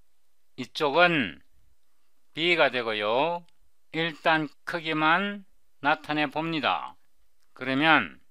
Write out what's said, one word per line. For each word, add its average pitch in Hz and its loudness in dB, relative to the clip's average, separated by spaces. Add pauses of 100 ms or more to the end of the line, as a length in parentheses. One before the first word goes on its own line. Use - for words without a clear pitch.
(560)
이쪽은 143 0 (960)
B가 160 2
되고요. 123 -2 (460)
일단 160 0 (160)
크기만 170 -2 (360)
나타내 151 0
봅니다. 127 -4 (580)
그러면 131 2 (120)